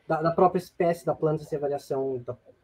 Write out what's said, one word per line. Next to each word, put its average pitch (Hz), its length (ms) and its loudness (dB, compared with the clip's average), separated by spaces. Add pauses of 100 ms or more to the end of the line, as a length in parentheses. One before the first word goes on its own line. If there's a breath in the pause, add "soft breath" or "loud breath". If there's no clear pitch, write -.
da, 156 140 0
da 165 100 2
própria 180 280 4
espécie 170 460 -2
da 156 100 0
planta, 151 280 0
se 156 120 -8
a 139 40 -2
variação 135 680 -4
da, 123 120 -8 (260)